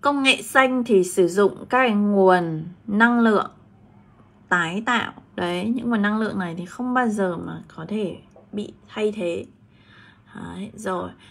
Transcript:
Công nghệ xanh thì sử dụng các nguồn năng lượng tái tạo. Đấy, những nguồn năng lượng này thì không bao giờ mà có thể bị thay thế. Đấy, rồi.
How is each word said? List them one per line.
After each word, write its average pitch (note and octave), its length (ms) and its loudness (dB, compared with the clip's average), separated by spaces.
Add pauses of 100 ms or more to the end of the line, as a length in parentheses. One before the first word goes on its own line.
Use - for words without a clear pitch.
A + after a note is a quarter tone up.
Công C#4+ 220 0
nghệ C4 180 2
xanh B3+ 420 2
thì G3+ 200 4
sử F3+ 240 2
dụng F#3+ 420 2
các B3 220 4
nguồn F#3 720 4 (220)
năng A#3 320 4
lượng A3 320 2 (960)
tái F3 360 -2
tạo. - 280 -2 (220)
Đấy, F3+ 300 -4 (100)
những A#3+ 140 -4
nguồn A3 120 0
năng G#3 180 0
lượng G#3 200 -4
này E3+ 180 -6
thì F3 80 -10
không B3 280 -8
bao B3 160 2
giờ F#3+ 280 -2
mà E3+ 260 -12 (120)
có D#3+ 120 -12
thể G3+ 300 -6 (340)
bị G#3 220 -10 (140)
thay G#3+ 240 -2
thế. F3+ 340 -6 (880)
Đấy, F3+ 400 -12
rồi. F3+ 340 -8 (220)